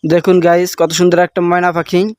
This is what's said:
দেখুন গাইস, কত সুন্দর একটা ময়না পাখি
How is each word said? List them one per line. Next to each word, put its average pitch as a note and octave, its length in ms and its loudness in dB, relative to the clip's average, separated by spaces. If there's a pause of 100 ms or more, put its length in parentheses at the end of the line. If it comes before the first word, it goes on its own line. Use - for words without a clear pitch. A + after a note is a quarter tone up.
দেখুন F3 360 2
গাইস, F3 360 0
কত E3 160 0
সুন্দর F3 260 2
একটা F3 220 -2
ময়না F3 320 0
পাখি F3 280 -2 (180)